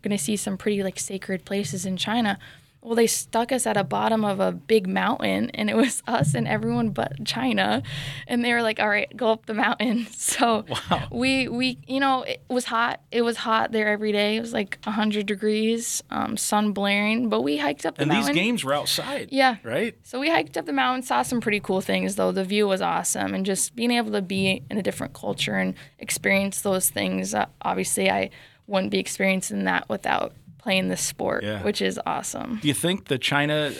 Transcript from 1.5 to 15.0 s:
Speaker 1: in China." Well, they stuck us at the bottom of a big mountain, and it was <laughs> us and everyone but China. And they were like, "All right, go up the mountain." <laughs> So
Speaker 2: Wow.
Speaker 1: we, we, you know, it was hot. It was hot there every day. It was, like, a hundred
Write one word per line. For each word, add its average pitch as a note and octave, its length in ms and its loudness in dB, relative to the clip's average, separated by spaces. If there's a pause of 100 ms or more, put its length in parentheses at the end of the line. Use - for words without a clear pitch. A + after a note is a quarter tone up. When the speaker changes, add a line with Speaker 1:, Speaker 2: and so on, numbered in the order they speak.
Speaker 1:
in F#3 100 -2
China." G#3+ 420 0 (440)
Well, A3+ 140 -2
they A3+ 100 6
stuck A3+ 440 0
us B3 160 0
at G#3+ 100 2
the G3+ 80 2
bottom G#3+ 420 2
of G3 140 0
a F#3 120 2
big F#3 340 2
mountain, F#3+ 680 0
and G#3 160 -2
it G#3+ 40 -2
was A#3 300 2
<laughs> - 20 -8
us A#3+ 280 2
and A#3 120 0
everyone A3+ 440 0
but - 340 -4
China. A3 580 0 (460)
And A#3+ 160 0
they A#3+ 80 2
were A#3+ 80 2
like, A3 180 0
"All G#3+ 120 4
right, G3+ 260 2
go A3 160 2
up A3 140 -2
the A3 80 -4
mountain." A3 560 2
<laughs> - 60 -18 (180)
So A3+ 340 2
Speaker 2:
Wow. E3 440 -2
Speaker 1:
we, C4 360 2
we, B3 380 -2
you C4 140 -2
know, C4+ 240 2
it - 240 -6
was B3 180 0
hot. A#3 340 0 (120)
It A#3+ 100 2
was A#3 160 0
hot A3 340 2
there G#3+ 160 2
every G#3+ 240 0
day. G#3 240 2
It A3+ 40 0
was, A#3 120 -6
like, G#3+ 320 -4
a G#3+ 60 -4
hundred G#3+ 360 0